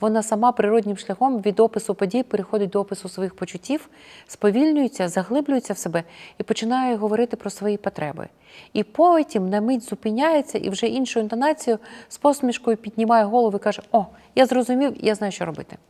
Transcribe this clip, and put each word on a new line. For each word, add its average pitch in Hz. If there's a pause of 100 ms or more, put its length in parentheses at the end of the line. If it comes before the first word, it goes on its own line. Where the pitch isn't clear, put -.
вона 220
сама 220
природнім 208
шляхом 240
від 196
опису 220
подій 202
переходить 202
до 202
опису 196
своїх 185
почуттів, 196 (380)
сповільнюється, 247
заглиблюється 233
в 190
себе 170 (340)
і -
починає 247
говорити 220
про 208
свої 208
потреби. 156 (460)
І 214
потім 302
на 208
мить 233
зупиняється 262
і 196
вже 190
іншою 233
інтонацією 233 (280)
з -
посмішкою 247
піднімає 220
голову 214
і -
каже: 208 (100)
«О, 185 (300)
я 254
зрозумів, 254
я 214
знаю, 202
що 180
робити». - (120)